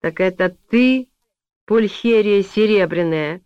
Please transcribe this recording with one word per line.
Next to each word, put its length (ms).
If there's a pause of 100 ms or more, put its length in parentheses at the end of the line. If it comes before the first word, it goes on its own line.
«Так 200
это 360 (140)
ты, 400 (560)
пульхерия 760
серебряная?» 1040